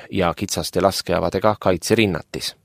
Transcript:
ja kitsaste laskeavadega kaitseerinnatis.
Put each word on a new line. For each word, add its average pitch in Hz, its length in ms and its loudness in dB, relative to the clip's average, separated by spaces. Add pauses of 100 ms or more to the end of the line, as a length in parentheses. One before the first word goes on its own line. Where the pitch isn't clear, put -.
(100)
ja 87 240 0
kitsaste - 460 -4
laskeavadega 92 800 0
kaitseerinnatis. 92 1040 0